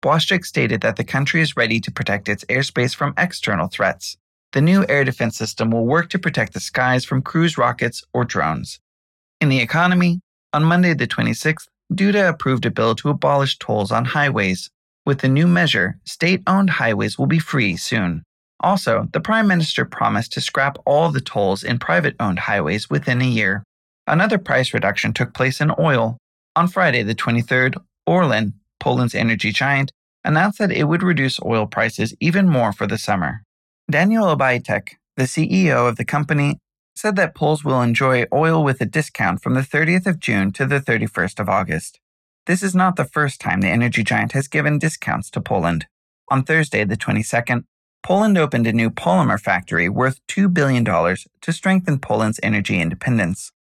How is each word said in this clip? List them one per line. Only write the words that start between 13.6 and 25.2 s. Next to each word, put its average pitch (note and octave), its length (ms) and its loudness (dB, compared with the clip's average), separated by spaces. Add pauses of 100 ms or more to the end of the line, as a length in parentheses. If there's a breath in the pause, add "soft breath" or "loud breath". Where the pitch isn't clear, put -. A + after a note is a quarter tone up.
on A2+ 140 0
highways. A2+ 640 0 (360)
With C#3 140 0
the - 80 0
new C#3+ 200 4
measure, E3+ 580 2
state-owned F#3 680 0
highways G#2+ 480 -2
will C#3 80 2
be D#3+ 120 2
free A2 380 -2
soon. F2 460 -2 (380)
Also, B2+ 520 0
the E3 80 -2
prime A3 260 0
minister E3 380 0
promised A2 480 -2
to B2+ 80 -6
scrap C#3+ 440 -2
all D#3 260 4
the C3 100 -2
tolls G2 420 -2
in A#2+ 160 -2
private-owned A#2+ 600 -2
highways G2+ 500 -2
within C3+ 320 0
a B2+ 40 2
year. G#2+ 380 0 (420)
Another G3 320 2
price B2+ 360 0
reduction A2 400 0
took A#2+ 200 -2